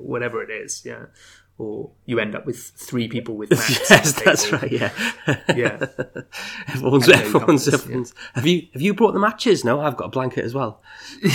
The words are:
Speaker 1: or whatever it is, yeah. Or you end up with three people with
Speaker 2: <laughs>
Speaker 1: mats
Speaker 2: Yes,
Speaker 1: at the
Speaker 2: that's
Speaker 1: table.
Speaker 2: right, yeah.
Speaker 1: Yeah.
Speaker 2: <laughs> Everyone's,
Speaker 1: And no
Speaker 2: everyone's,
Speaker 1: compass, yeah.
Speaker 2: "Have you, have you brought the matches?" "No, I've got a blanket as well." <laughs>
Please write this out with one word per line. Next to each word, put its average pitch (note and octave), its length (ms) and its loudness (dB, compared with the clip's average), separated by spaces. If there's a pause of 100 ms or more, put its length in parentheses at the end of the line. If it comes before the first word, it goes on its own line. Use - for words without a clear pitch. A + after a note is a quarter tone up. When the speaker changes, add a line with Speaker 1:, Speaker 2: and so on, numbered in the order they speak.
Speaker 1:
or - 60 -16
whatever A#2+ 360 -4
it G#2 80 -12
is, - 340 -10
yeah. A#2+ 220 -14 (500)
Or A2 360 -10 (120)
you A#2 140 -4
end G#2+ 160 -2
up - 120 -12
with A#2 120 -6 (180)
three A#2+ 320 -4
people A#2 280 -8
with G#2 140 -6
Speaker 2:
<laughs> - 20 -4
Speaker 1:
mats A2+ 380 0
Speaker 2:
Yes, - 0 -
Speaker 1:
at D3+ 260 4
the - 80 -4
Speaker 2:
that's - 200 4
Speaker 1:
table. - 140 -2
Speaker 2:
right, - 140 -6
yeah. - 180 -2 (680)
Speaker 1:
Yeah. A#2 320 -2
Speaker 2:
<laughs> - 800 -12
Everyone's, C3 400 4
Speaker 1:
And F3 120 12
no - 40 -2
Speaker 2:
everyone's, D#3 440 4
Speaker 1:
compass, B2+ 460 -2
yeah. - 80 -20 (120)
Speaker 2:
"Have B2 120 0
you, E3+ 260 2
have B2+ 100 -6
you G3+ 120 4
brought G3+ 180 4
the F#3+ 80 0
matches?" G#3 440 2
"No, B2 160 2
I've D3 160 -2
got F#2+ 100 -6
a - 40 -10
blanket B2+ 340 -4
as A#2 100 -6
well." B2+ 280 -6 (200)
<laughs> - 200 -20 (120)